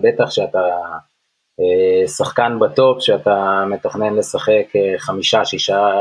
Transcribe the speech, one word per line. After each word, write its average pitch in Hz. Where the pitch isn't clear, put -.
בטח 117
שאתה, 95
אה, 92
שחקן 120
בטופ, 127
שאתה 98
מתכנן 104
לשחק, 104
אה, 98
חמישה, 95
שישה, 98